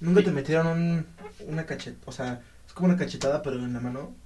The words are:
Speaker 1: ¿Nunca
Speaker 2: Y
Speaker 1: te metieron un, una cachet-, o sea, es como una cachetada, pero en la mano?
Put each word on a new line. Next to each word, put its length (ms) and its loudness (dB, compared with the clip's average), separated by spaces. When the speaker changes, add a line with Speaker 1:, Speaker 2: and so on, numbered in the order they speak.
Speaker 1:
¿Nunca 200 6
Speaker 2:
Y 40 8
Speaker 1:
te 80 2
metieron 340 2
un, 400 0
una 180 -4
cachet-, 400 -10
o 80 -12
sea, 300 -6
es 80 -20
como 140 2
una 100 6
cachetada, 440 0
pero 140 -4
en 160 -4
la 80 -4
mano? 340 -8